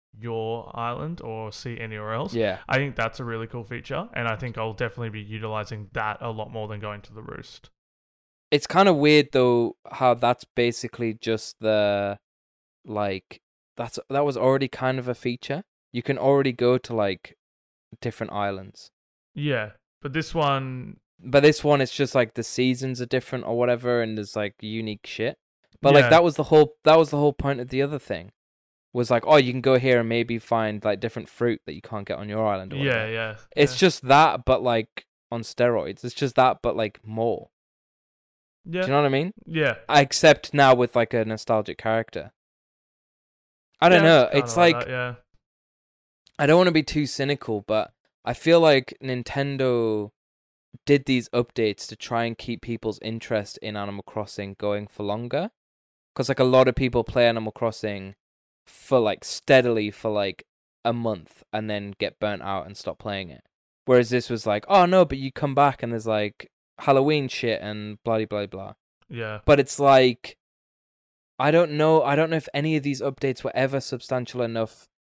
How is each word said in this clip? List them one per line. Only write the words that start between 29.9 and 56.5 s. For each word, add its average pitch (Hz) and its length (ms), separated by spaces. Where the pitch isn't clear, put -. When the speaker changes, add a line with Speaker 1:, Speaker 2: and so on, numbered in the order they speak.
Speaker 2:
and 113 100
maybe 117 300
find, 107 440
like, 101 180
different 113 260
fruit 120 380
that 76 80
you - 80
can't 104 260
get - 100
on 104 120
your 107 180
island 98 260
or 139 40
Speaker 1:
Yeah, 139 80
Speaker 2:
whatever." 113 260
Speaker 1:
yeah, 110 240
Speaker 2:
It's 139 180
Speaker 1:
yeah. 127 60
Speaker 2:
just 170 280
that, 139 380
but, 120 180
like, 117 420
on 117 120
steroids. 110 640
It's 123 100
just 135 220
that, 127 260
but, 95 140
like, 107 280
more. 110 440
Speaker 1:
Yeah. 175 200
Speaker 2:
Do 185 40
you 135 60
know 147 80
what 143 60
I - 20
mean? 147 240
Speaker 1:
Yeah. 151 300
Speaker 2:
Except 147 640
now 139 200
with, 123 220
like, 117 180
a 113 120
nostalgic 110 520
character. 110 540
I 170 80
don't 170 140
Speaker 1:
Yeah, 160 40
Speaker 2:
know. 160 160
Speaker 1:
kinda - 160
Speaker 2:
It's 120 160
Speaker 1:
like 170 200
Speaker 2:
like, 120 100
Speaker 1:
that, - 40
yeah. 123 260
Speaker 2:
I 143 60
don't 156 120
wanna 180 140
be 160 120
too 147 220
cynical, 135 540
but 107 340
I 120 100
feel 165 280
like 143 420
Nintendo 123 1080
did 139 200
these 127 240
updates 117 580
to 113 80
try 117 300
and 117 120
keep - 240
people's 113 380
interest 113 580
in 104 180
Animal 101 280
Crossing 101 560
going 104 280
for - 160
longer. 120 480
'Cause, 135 140
like, 131 100
a 127 40
lot 127 240